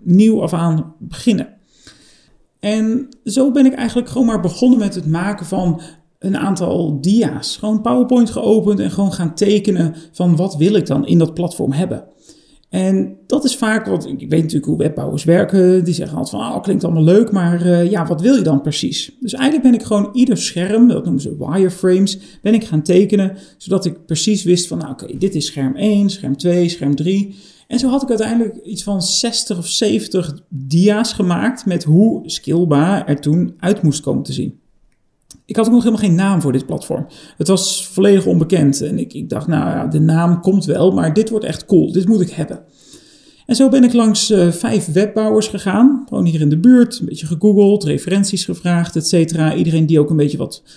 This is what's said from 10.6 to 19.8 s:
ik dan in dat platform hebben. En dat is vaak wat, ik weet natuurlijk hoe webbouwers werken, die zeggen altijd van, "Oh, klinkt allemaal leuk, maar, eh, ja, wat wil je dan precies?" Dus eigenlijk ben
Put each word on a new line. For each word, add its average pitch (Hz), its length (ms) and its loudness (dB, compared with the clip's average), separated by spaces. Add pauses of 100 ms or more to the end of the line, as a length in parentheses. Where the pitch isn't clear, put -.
ik 170 120 2
dan 143 200 -2
in 170 120 4
dat 165 160 2
platform 170 380 -4
hebben. 139 320 -4 (640)
En 190 480 -2 (100)
dat - 180 -2
is - 120 -2
vaak 220 300 -2
wat, 180 200 -4
ik - 120 -8
weet - 120 -8
natuurlijk 156 360 -2
hoe 151 100 -2
webbouwers 151 480 -4
werken, 185 600 2
die 175 100 -2
zeggen 156 240 -8
altijd - 240 -8
van, - 120 -8
"Oh, - 80 -6
klinkt 190 220 -2
allemaal 165 180 0
leuk, 202 300 4
maar, 175 300 0
eh, 175 280 2
ja, 175 160 -2
wat 160 140 -4
wil 247 140 4
je 220 80 2
dan 143 180 2
precies?" - 600 -6
Dus 240 120 -8
eigenlijk 262 380 2
ben 233 100 2